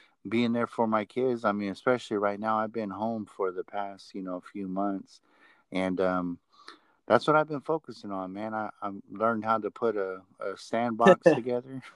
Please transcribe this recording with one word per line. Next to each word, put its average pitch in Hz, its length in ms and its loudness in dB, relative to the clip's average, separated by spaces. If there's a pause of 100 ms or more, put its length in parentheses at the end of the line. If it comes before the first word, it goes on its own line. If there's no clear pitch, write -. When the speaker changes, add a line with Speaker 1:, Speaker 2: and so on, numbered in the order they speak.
(300)
Speaker 1:
being 117 240 2
there 117 140 2
for 117 200 0
my 110 180 2
kids. 123 400 0
I 104 80 4
mean, 101 180 -2
especially 120 460 0
right 101 220 2
now, 110 200 0
I've 110 140 -2
been 110 180 -4
home 110 360 -4
for 95 240 -2
the 90 120 -6
past, 101 520 -10
you 98 80 -6
know, 90 180 -6
few 98 260 -10
months, 98 540 -4 (500)
and, 92 300 0
um, 90 380 0 (680)
that's 107 200 4
what 151 80 6
I've 156 140 4
been 147 120 -6
focusing 131 500 -6
on, 92 220 -6
man. 107 200 -6
I, 107 180 -4 (100)
I 104 100 -6 (200)
learned 107 340 0
how 113 140 2
to 104 120 -4
put 113 260 0
a, 95 260 -4 (160)
a 98 180 -6
sandbox 117 720 4
Speaker 2:
<laughs> 147 40 4
Speaker 1:
together. 127 480 -4 (120)